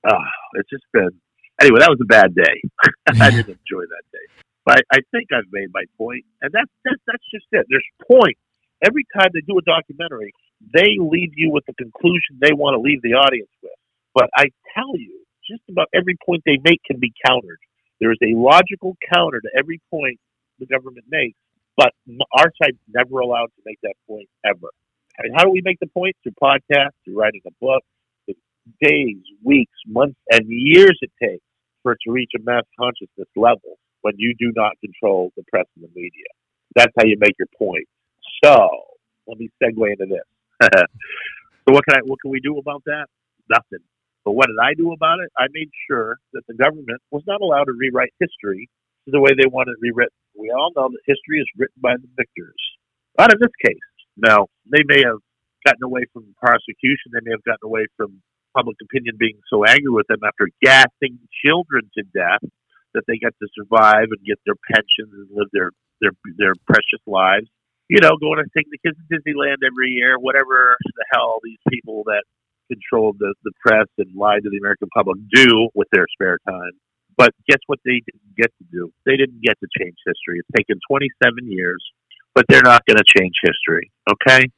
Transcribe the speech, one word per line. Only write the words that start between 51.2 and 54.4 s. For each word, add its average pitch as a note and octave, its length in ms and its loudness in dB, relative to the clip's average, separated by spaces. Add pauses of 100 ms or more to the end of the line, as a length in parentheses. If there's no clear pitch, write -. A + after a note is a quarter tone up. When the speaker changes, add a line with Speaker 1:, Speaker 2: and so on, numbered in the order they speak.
Speaker 1:
is C#3 80 -6 (100)
written - 240 -8
by B2 140 -2
the B2+ 220 -12
victors. F2 420 -12 (600)
Not A3+ 140 6
in G#3 80 2
this A#3+ 140 0 (100)
case. - 220 -2 (300)
Now, G#2+ 300 4 (240)